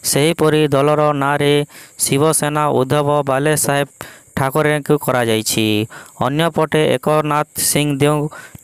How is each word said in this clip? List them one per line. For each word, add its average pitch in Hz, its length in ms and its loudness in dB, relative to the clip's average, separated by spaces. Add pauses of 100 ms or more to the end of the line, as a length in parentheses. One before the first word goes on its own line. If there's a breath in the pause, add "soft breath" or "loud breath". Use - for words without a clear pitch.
ସେହିପରି 156 640 2
ଦଳର 147 340 2 (200)
ନାଁରେ 143 320 0 (440 loud breath)
ଶିବସେନା 151 720 0
ଉଦ୍ଧବ 135 380 0 (180)
ବାଲେସାହେବ 143 600 0 (460 loud breath)
ଠାକରେଙ୍କୁ 151 640 0
କରାଯାଇଛି। 113 680 0 (540 loud breath)
ଅନ୍ୟପଟେ 156 640 0 (120)
ଏକନାଥ 151 540 0 (100)
ସିଂଦେଓ 147 580 0 (480 loud breath)